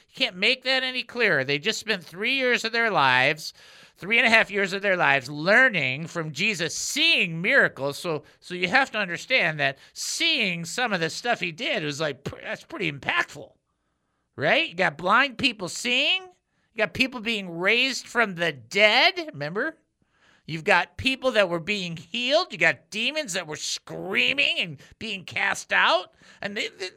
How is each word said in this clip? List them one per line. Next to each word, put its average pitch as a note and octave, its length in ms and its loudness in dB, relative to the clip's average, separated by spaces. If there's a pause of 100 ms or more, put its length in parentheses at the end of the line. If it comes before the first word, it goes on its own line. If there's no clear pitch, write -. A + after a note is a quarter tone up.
(160)
can't A3 220 -2
make A#3+ 260 0
that C4 200 0
any B3+ 200 -4
clearer. G3+ 400 2
They C#3+ 160 0
just G#3 200 -2
spent G3 260 -4
three A3 300 -4
years B3 280 2
of A3+ 80 -4
their A#3 180 2
lives, C#3+ 640 4 (440)
three G#3 200 0
and B3 100 4
a - 20 4
half A3 220 4
years G3 220 0
of G3 80 -6
their F#3+ 160 2
lives C#3 320 2
learning D#3+ 800 2
from D#3 260 -6
Jesus, E3+ 420 -2
seeing B3 680 0
miracles. F3 560 2
So, D#3+ 260 -4 (180)
so - 120 -14
you F3+ 140 -2
have C4 240 2
to A3+ 60 -6
understand F3+ 640 0
that C#3 160 0 (160)
seeing A3 720 -2
some A#3 260 -2
of F#3 80 0
the D#3+ 100 0
stuff A#3 300 -2
he F3 140 -4
did A#3 280 -4
was D3 200 -4
like, D3 240 -4
pr-, - 180 -10
that's A3 220 -10
pretty F#3+ 260 -4
impactful, C4+ 580 -4 (840)
right? A3 320 0
You - 80 -14
got E3+ 220 0
blind A3+ 400 2
people G#3+ 320 -2
seeing, D4+ 540 -2
you - 540 -20
got G#3+ 160 0
people B3+ 280 0
being G3 360 -4
raised A#3 480 2
from G#3+ 300 0
the E3 160 0
dead, A3+ 800 2
remember? G3 460 -6 (680)
You've D#3 200 -8
got F#3 320 4
people B3+ 340 0
that G#3 160 4
were E3+ 140 -2
being F3 340 -4
healed. C4 560 0
You A3 60 -12
got D#3 340 0
demons B3 420 -4
that F3+ 140 -4
were D3+ 80 -10
screaming B3 1040 -2
and E3 180 -4 (220)
being G3+ 240 -8
cast G3 480 -4
out. B3+ 400 2 (300)
And G3+ 140 -6
they, A3+ 120 -4
they, - 300 -10